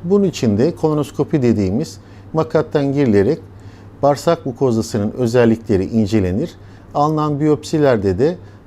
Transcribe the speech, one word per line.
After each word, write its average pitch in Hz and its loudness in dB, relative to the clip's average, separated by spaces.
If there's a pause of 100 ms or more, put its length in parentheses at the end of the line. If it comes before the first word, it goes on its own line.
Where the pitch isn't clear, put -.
Bunun 196 2
için 202 0
de 170 2
kolonoskopi 151 -2
dediğimiz 107 0 (340)
makattan 156 -2
girilerek 131 2 (640)
bağırsak 143 0
mukozasının 113 -2
özellikleri 117 2
incelenir. 107 -2 (400)
Alınan 151 0
biyopsilerde 139 0
de 156 0 (300)